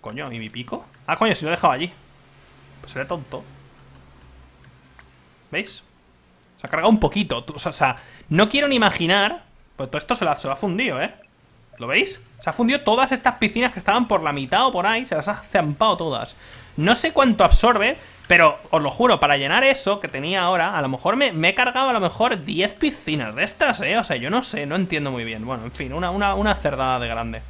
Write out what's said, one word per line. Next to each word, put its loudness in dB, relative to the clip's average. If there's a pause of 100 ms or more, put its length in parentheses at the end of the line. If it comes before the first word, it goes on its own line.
Coño, -12
¿y -10
mi -12
pico? -12 (220)
Ah, -2
coño, 2
si -8
lo -2
he 0
dejado 2
allí. -4 (880)
Pues -20
seré -6
tonto. -10 (2000)
¿Veis? -8 (720)
Se -16
ha -8
cargado 4
un 8
poquito. 0
Tú, -12
o -10
sea, -4
o -6
sea, 2 (320)
no 4
quiero 0
ni 2
imaginar. 2 (320)
Pues -8
todo -6
esto -4
se -2
lo 2
ha, 0
se -8
lo -2
ha -2
fundido, -2
¿eh? -4 (640)
¿Lo -10
veis? -2 (160)
Se -4
ha -8
fundido 0
todas 2
estas 0
piscinas 0
que -12
estaban 0
por 2
la -2
mitad 0
o 0
por -2
ahí. -2
Se -6
las -4
ha -4
zampado 0
todas. -6 (400)
No 4
sé -2
cuánto 4
absorbe, 6 (320)
pero 6 (120)
os 2
lo 0
juro, 2
para 4
llenar 0
eso 2
que -8
tenía -4
ahora, 0
a -2
lo -2
mejor -2
me, 0
me 2
he -4
cargado 0
a 0
lo 0
mejor -2
diez -2
piscinas -4
de -2
estas, -2
¿eh? 0
O -2
sea, -4
yo -6
no 0
sé, -8
no -4
entiendo -2
muy -6
bien. -8
Bueno, -8
en -12
fin, -10
una, -4
una, -2
una 0
cerdada -2
de -4
grande. -8